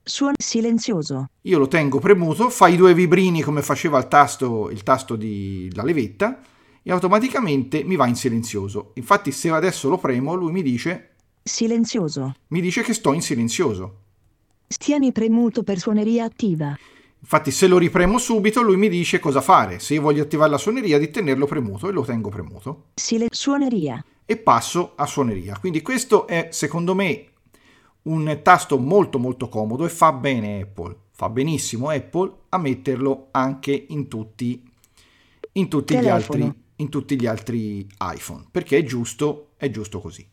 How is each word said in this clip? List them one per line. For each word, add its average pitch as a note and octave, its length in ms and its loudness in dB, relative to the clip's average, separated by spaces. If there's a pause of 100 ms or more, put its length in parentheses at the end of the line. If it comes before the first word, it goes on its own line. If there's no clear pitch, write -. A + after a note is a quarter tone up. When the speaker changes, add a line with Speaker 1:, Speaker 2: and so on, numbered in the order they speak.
Speaker 1:
Suon-, C#4 360 -2
silenzioso. A3 920 -2 (120)
Speaker 2:
Io F#3 160 2
lo C3+ 100 4
tengo C#3 320 2
premuto, F3+ 500 4
fa G#3 180 6
i F3+ 80 6
due F3+ 180 8
vibrini F3 480 4
come D3 200 -2
faceva C#3+ 360 0
il B2 100 2
tasto, B2+ 640 2
il - 140 -10
tasto B2 320 0
di G2 580 -8
la - 100 -8
levetta D#3+ 560 -2 (420)
e F3+ 100 -6
automaticamente F3+ 920 0
mi F#3 120 -2
va B2+ 120 4
in A#2+ 80 2
silenzioso. G#2 800 -4
Infatti C#3+ 360 0
se - 180 -4
adesso D#3+ 400 0
lo F3 80 2
premo C#3 380 -2
lui F3 160 -4
mi F#3 100 -2
dice C#3 500 -4 (300)
Speaker 1:
Silenzioso. A3 920 -2 (140)
Speaker 2:
mi D#3+ 140 -2
dice F3+ 200 -2
che A3+ 120 -2
sto D3+ 200 0
in E3 80 0
silenzioso. A#2 760 -2 (680)
Speaker 1:
Stieni C#4 440 0
premuto A3+ 520 2
per G3 160 -4
suoneria A3 460 0
attiva. D#3 500 -2 (440)
Speaker 2:
Infatti - 300 -2
se F#3+ 160 2
lo F3+ 140 6
ripremo F3+ 400 2
subito A3 420 2
lui F#3+ 160 4
mi G#3 120 4
dice F3 300 0
cosa C#3 220 2
fare, G#2+ 380 4
se - 160 -4
io D3+ 60 -2
voglio D3+ 200 2
attivare D3 300 2
la C#3+ 80 0
suoneria G#3 400 0
di D#3 100 0
tenerlo C#3+ 380 0
premuto A2 420 -4
e - 20 -4
lo D#3 120 -2
tengo A2+ 260 -6
premuto. G2+ 640 -14
Speaker 1:
Sile-, A3+ 380 -2
suoneria. A#3+ 720 -2 (200)
Speaker 2:
E A3+ 140 -2
passo D3+ 580 0
a C#3+ 120 -4
suoneria. G2+ 520 -4
Quindi D#3+ 220 -4
questo A3+ 460 2
è E3 240 -2
secondo E3+ 420 -2
me F#3+ 360 -2 (720)
un D#3 400 -2
tasto E3+ 340 6
molto D#3 400 2
molto B2 320 -4
comodo A2+ 360 -4
e D#3+ 40 -4
fa D#3+ 220 4
bene A#2 500 -4
Apple, F2+ 340 -12 (160)
fa - 180 -6
benissimo C3 600 -2
Apple D#3+ 420 -2 (180)
a F#3 100 -2
metterlo C3+ 720 -2
anche C3+ 580 -2
in D3 180 -8
tutti, A#2+ 560 -8 (880)
in F#3+ 140 0
tutti D3 280 0
gli - 20 4
Speaker 1:
Telefono. D3 480 2
Speaker 2:
altri, - 180 -6 (120)
in D3 140 -8
tutti C#3 300 -4
gli A#2 60 0
altri A2 640 -6 (120)
iPhone, E2 520 -10
perché - 260 0
è E3 60 4
giusto, C3 720 -6
è C#3 140 -4
giusto G#2 280 -10
così. - 340 -16